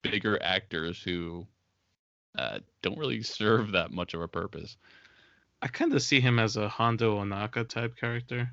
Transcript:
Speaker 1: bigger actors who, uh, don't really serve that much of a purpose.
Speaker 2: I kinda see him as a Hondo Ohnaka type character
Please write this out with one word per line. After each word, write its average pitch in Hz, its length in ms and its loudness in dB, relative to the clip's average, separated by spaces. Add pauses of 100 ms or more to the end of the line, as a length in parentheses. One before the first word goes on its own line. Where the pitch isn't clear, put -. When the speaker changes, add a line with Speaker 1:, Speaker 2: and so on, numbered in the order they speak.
Speaker 1:
bigger 104 400 0
actors 85 600 -2
who, 87 440 -4 (880)
uh, 60 220 -6 (220)
don't 101 180 -2
really 123 240 -2
serve 110 500 2
that 85 200 2
much 87 220 -4
of 82 80 -4
a 82 60 -4
purpose. - 500 -8 (840)
Speaker 2:
I - 80 -4
kinda 277 320 2
see 135 200 4
him 123 180 6
as 113 180 2
a 104 120 0
Hondo 113 520 2
Ohnaka 104 480 -4
type 117 280 -4
character 120 560 -4